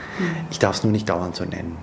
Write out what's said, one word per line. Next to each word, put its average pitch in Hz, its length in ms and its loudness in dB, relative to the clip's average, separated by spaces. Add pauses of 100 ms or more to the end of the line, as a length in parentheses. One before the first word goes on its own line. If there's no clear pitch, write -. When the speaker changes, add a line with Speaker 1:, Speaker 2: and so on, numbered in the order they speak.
(200)
Speaker 1:
Mhm. 185 60 2 (260)
Speaker 2:
Ich - 80 -4
darf's 98 240 4
nur 110 100 6
nicht 107 160 2
dauernd 87 260 0
so - 80 -2
nennen. 85 400 -4